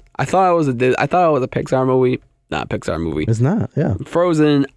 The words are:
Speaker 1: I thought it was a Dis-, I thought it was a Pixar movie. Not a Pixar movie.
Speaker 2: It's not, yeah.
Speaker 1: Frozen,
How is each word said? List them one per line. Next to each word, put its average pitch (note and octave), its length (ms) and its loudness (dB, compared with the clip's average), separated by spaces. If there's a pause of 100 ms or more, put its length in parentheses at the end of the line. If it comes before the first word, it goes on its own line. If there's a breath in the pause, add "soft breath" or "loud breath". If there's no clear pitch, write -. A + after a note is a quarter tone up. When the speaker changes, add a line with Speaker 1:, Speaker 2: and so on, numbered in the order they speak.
(160)
Speaker 1:
I C3+ 80 -4
thought F3+ 280 2
it - 40 2
was D#3 120 0
a B2+ 60 0
Dis-, B2+ 240 2
I C#3+ 80 0
thought F3 220 2
it D#3 40 2
was C3+ 100 0
a B2+ 60 -4
Pixar - 380 -2
movie. C3 340 2 (300)
Not C#2 220 -6
a - 60 -2
Pixar E2 220 -6
movie. D#2 260 -4
Speaker 2:
It's A2 140 0
not, E3 360 0
yeah. C#3+ 180 -2 (100)
Speaker 1:
Frozen, D3+ 600 2 (100)